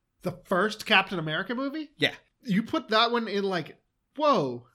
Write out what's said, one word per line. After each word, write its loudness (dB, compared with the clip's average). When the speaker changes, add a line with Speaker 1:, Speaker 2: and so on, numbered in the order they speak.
Speaker 1:
The -6
first -2
Captain 2
America -4
movie? -6
Speaker 2:
Yeah. 0
Speaker 1:
You 0
put -4
that 4
one 0
in, -2
like, -4
whoa. 2